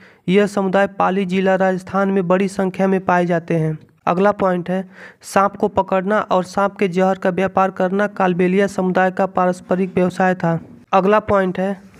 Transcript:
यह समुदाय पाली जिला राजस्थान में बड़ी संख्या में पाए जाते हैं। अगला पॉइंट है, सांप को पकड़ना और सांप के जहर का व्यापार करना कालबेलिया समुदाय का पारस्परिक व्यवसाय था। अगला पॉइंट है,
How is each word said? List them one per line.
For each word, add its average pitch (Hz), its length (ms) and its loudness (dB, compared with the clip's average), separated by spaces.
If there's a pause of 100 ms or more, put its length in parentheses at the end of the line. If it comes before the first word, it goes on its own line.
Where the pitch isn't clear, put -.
(300)
यह 202 180 4
समुदाय 196 400 0
पाली 190 380 -2
जिला 190 300 0
राजस्थान 190 540 0
में 190 180 0
बड़ी 185 200 2
संख्या 190 400 -2
में 190 180 0
पाए 180 200 2
जाते 170 280 -2
हैं। 156 260 -2 (280)
अगला 185 240 2
पॉइंट 185 380 -2
है, 185 200 -4 (320)
सांप 196 340 0
को 208 120 0
पकड़ना 196 520 0
और 185 240 0
सांप 196 340 -2
के 202 100 0
जहर 185 300 0
का 190 120 -2
व्यापार 190 420 0
करना 190 360 -2
कालबेलिया 185 600 0
समुदाय 185 440 0
का 190 140 -2
पारस्परिक 185 680 -2
व्यवसाय 185 400 0
था। 165 240 -2 (340)
अगला 196 260 4
पॉइंट 196 400 0
है, 190 220 -4 (180)